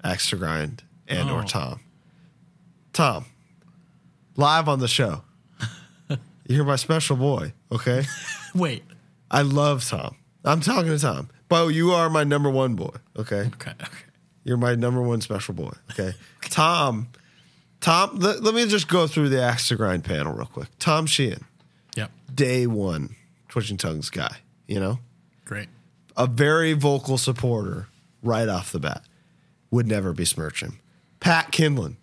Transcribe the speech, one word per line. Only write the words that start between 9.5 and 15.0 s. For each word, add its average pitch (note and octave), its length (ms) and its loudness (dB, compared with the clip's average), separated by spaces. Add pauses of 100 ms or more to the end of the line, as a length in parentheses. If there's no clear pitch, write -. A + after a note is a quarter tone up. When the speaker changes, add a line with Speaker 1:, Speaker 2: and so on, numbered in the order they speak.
Speaker 1:
Tom. - 320 -6 (260)
I'm D#3 160 4
talking F3 320 0
to D3+ 80 2
Tom. G#2 300 -2 (180)
Bo, E3+ 220 4
you E3 220 4
are E3+ 180 4
my D#3 160 2
number C#3+ 240 2
one C3 260 2
boy, - 160 -6 (240)
okay? G#2+ 380 -2
Speaker 2:
Okay, - 180 -14 (100)
okay. - 60 -12 (560)
Speaker 1:
You're A#2+ 140 0
my A#2+ 180 2
number B2 260 0